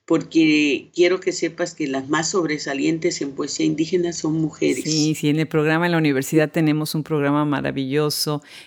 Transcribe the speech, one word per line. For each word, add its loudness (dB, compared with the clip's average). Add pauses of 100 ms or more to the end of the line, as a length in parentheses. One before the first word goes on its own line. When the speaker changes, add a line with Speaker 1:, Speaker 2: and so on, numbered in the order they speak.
Speaker 1:
porque 2
quiero 4
que -4
sepas -4
que -6
las -4
más 0
sobresalientes -2
en -6
poesía -4
indígena 0
son -2
mujeres. -2
Speaker 2:
Sí, 2
sí, 0
en 2
el -2
programa, 0
en 2
la 2
universidad 2
tenemos 0
un -2
programa 0
maravilloso -2 (240)